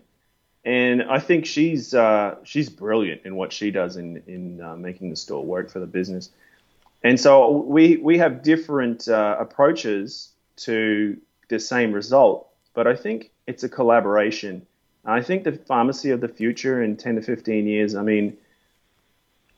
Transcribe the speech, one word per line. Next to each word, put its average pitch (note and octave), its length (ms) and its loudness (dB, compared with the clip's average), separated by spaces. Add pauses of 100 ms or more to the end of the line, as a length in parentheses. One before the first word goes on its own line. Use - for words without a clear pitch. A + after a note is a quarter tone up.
(640)
And B2 400 2
I C3 140 0
think D#3+ 300 0
she's, D3+ 480 -2
uh, G#2+ 480 4
she's C#3 260 -4
brilliant G#2 560 -4
in F#2+ 100 -12
what F#2+ 160 -6
she G#2 200 -6
does F#2 260 -4
in, E2+ 300 -12
in, F2+ 340 -14
uh, E2 140 -14
making F2+ 340 -12
the D#2 60 -10
store C#2+ 280 -10
work F2+ 280 -6
for F#2+ 80 -10
the F2+ 80 -10
business. F#2 420 -6 (720)
And B2 160 4
so C#3 300 8
we, D#3 480 4
we E3 220 2
have C3+ 240 0
different, C#3+ 640 0
uh, G#2+ 320 2
approaches A#2 920 -2 (280)
to G#2+ 600 0 (300)
the A2+ 120 -4
same A#2 340 -2
result, A2 540 4 (280)
but A#2 100 2
I B2 100 2
think A3 360 -8 (160)
it's B2 160 -10
a B2+ 60 -4
collaboration. G#2 1000 0 (360)
I A2+ 200 -2
think F#3 220 -4
the D3+ 80 -2
pharmacy C3 580 -2
of A#2+ 100 -2
the A#2+ 60 -4
future A#2 560 -2
in G#2+ 120 -2
ten A#2 200 -4
to A2 80 -4
fifteen A2 420 -4
years, G#2+ 300 0
I G2+ 80 -6
mean, G#2 340 0 (1200)